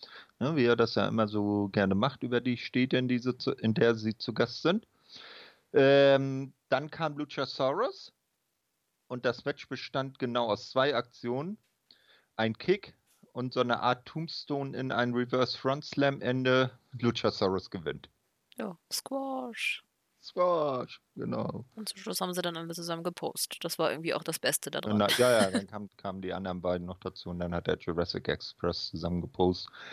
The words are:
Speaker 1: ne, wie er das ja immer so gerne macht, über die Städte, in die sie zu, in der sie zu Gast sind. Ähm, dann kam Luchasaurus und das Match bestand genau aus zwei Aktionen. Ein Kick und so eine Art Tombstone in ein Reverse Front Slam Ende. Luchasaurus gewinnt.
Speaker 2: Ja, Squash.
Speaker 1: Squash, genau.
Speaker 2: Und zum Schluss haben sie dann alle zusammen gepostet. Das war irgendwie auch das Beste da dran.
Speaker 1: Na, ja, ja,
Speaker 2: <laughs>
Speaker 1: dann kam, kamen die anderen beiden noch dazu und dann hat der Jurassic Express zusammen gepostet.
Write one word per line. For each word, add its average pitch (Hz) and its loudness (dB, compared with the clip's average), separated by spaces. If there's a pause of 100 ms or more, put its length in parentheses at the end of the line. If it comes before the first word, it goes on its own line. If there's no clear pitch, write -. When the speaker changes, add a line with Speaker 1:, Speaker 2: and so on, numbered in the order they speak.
(380)
Speaker 1:
ne, 143 0
wie 123 6
er 120 8
das 117 2
ja 101 4
immer 110 2
so 104 0
gerne 98 4
macht, 120 0
über 120 0
die 123 -2
Städte, - 0
in 127 2
die 123 2
sie 127 -2
zu, - -2
in 110 0
der 117 2
sie 110 -4
zu - -6
Gast - -2
sind. 190 2 (840)
Ähm, 135 6 (160)
dann 143 -2
kam 151 -4
Luchasaurus 147 -2 (920)
und 123 -6
das 120 -2
Match - -6
bestand 135 -6
genau 120 0
aus 104 -2
zwei 131 2
Aktionen. 127 -4 (800)
Ein 113 0
Kick - -2 (380)
und 123 -6
so 127 2
eine 120 0
Art 123 0
Tombstone 143 -6
in 131 -4
ein 120 0
Reverse 123 0
Front 139 -2
Slam 139 0
Ende. 127 2 (140)
Luchasaurus 107 0
gewinnt. 76 -6 (480)
Speaker 2:
Ja, 202 -8 (140)
Squash. 262 -6 (360)
Speaker 1:
Squash, 151 0 (160)
genau. 117 -4 (100)
Speaker 2:
Und 214 -10
zum - -12
Schluss - -8
haben 180 -4
sie 180 -2
dann 175 -4
alle 165 -8
zusammen 170 -6
gepostet. - -6
Das 170 -6
war 160 2
irgendwie 160 -2
auch 165 -4
das - -6
Beste - -2
da - -4
dran. 104 2
Speaker 1:
Na, 101 4
ja, 123 6
ja, 107 6
Speaker 2:
<laughs> - -2
Speaker 1:
dann 95 -2
kam, 104 -10
kamen 95 -8
die 92 -4
anderen 92 -4
beiden 90 0
noch 90 -10
dazu - -10
und 87 -6
dann 87 -2
hat 85 -2
der 85 2
Jurassic - -4
Express - -4
zusammen 85 -4
gepostet. 90 0 (220)